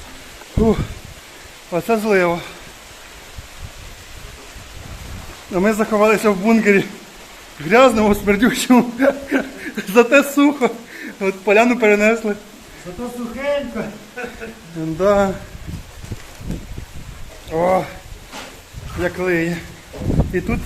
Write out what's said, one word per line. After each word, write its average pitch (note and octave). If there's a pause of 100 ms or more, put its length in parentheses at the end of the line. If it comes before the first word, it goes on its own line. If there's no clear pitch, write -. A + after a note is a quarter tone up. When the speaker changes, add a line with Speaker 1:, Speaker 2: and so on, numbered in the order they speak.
(560)
Speaker 1:
Ух, A3 (920)
оце F#3
зливо. F#3 (3250)
А F3+
ми G#3
заховалися G#3+
в G3
бункері. G3+ (760)
Грязному, G#3+
смердючому. G#3 (540)
<laughs> -
Зате A#3+
сухо. C#4 (500)
От G3
поляну A3+
перенесли. G#3+ (520)
Speaker 2:
Зато A#3+
сухенько. C4 (920)
Speaker 1:
Да. F#3 (2250)
О, F3 (1200)
як F3
лиє. F3 (760)
І F3+
тут G#3+